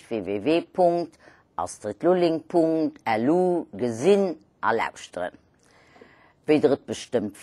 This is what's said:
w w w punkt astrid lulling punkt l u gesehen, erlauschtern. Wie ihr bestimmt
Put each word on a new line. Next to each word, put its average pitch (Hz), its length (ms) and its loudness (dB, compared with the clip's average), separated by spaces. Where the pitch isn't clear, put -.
w 107 160 -4
w 101 180 -6
w 160 180 2
punkt 170 560 0
astrid - 480 -8
lulling 170 380 2
punkt 160 640 0
l 113 240 0
u 175 420 0
gesehen, 127 640 0
erlauschtern. 95 680 -4
Wie 151 120 4
ihr 139 180 4
bestimmt 104 580 -6